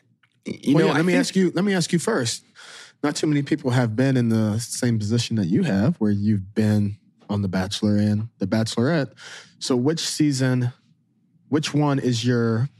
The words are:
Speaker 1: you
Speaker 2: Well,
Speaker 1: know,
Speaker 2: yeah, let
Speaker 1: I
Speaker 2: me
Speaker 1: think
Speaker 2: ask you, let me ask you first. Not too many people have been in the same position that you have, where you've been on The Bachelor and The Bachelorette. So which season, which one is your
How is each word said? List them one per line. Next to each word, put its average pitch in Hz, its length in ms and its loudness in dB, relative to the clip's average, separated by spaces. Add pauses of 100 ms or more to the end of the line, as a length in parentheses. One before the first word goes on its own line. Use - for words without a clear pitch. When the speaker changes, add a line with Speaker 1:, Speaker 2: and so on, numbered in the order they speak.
(460)
Speaker 1:
you - 280 -2
Speaker 2:
Well, 165 120 4
Speaker 1:
know, - 20 4
Speaker 2:
yeah, 185 60 2
let 143 60 2
Speaker 1:
I 165 40 2
Speaker 2:
me 180 100 2
Speaker 1:
think 180 60 2
Speaker 2:
ask 175 160 -4
you, 185 180 4
let 175 100 0
me 202 120 0
ask 175 180 0
you 170 60 0
first. 156 440 -2 (600)
Not 147 120 -2
too - 120 -2
many 147 160 0
people 139 260 -2
have 120 260 0
been 131 220 2
in 120 120 2
the 110 300 2
same 120 380 -2
position 110 380 -2
that 104 100 0
you 104 160 2
have, 123 360 0
where 107 140 0
you've 104 440 -2
been 104 420 0 (320)
on 104 140 -2
The 98 40 -2
Bachelor 98 500 -2
and 104 320 0 (100)
The - 80 -4
Bachelorette. 117 640 0 (480)
So - 160 0
which 147 240 0
season, 127 720 0 (760)
which 143 220 0
one 143 280 2
is 120 260 0
your 117 420 2 (120)